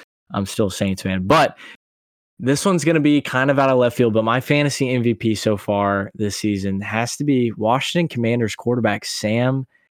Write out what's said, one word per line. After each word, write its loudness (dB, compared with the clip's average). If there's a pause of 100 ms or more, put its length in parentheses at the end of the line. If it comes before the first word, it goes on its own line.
(320)
I'm -2
still -2
a -4
Saints -2
fan, -4
but 4 (800)
this 0
one's 2
gonna 2
be 4
kind -2
of 4
out 4
of 4
left 2
field, 2
but 2
my 2
fantasy 0
M 0
V 2
P -2
so 0
far 0
this -4
season -2
has -4
to -6
be 2
Washington -2
Commanders 0
quarterback -2
Sam -2 (280)